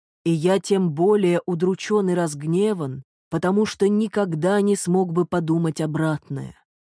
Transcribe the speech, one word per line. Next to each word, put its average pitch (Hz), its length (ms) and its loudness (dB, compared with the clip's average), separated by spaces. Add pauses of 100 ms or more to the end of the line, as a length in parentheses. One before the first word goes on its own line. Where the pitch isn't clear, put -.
(240)
и 165 60 0
я 170 280 2
тем 190 320 0
более 175 560 2
удручён 185 640 0
и 180 40 0
разгневан, 160 920 -2 (260)
потому 190 360 0
что - 220 0
никогда 202 720 0
не 202 160 2
смог 180 360 0
бы 170 140 0
подумать 165 540 -2
обратное. 151 760 -4 (400)